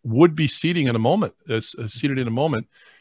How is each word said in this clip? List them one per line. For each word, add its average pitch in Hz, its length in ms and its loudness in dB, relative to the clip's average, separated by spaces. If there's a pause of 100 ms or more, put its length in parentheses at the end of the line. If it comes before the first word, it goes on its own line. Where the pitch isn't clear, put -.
would 151 300 4
be 156 120 0
seating 165 400 0
in 120 80 0
a 117 40 2
moment, 147 360 0 (140)
uh, 110 60 -4
s-, 113 220 -4
uh, 113 120 -10
seated 139 300 -4
in 123 100 -4
a - 20 -4
moment. 131 380 -2 (320)